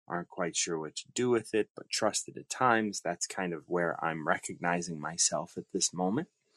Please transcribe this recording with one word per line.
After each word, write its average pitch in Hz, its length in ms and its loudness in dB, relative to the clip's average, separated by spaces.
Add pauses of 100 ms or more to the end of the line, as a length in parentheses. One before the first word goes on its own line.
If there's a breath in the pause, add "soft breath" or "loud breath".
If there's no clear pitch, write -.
aren't 87 220 -4
quite 85 260 -2
sure 82 220 0
what 78 180 -6
to - 160 -10
do 123 180 2
with 113 240 4
it, 107 220 2
but - 140 -14
trust - 380 0
it - 100 -12
at - 120 -12
times." 113 500 4
That's - 260 -4
kind 92 280 -4
of 73 160 -10
where 85 340 0
I'm 80 240 -2
recognizing 87 720 -2
myself - 580 -2
at - 140 -10
this 90 220 0
moment. 95 340 0 (280 loud breath)